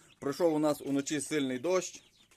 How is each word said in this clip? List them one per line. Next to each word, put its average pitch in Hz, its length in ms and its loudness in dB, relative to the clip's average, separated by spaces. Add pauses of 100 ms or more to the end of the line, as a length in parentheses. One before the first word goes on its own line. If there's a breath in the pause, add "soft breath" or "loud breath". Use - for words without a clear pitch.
(180 loud breath)
Пройшов 156 360 2
у 156 40 2
нас 151 220 2
уночі 139 400 -2
сильний 135 380 -2
дощ. 175 440 -2 (340)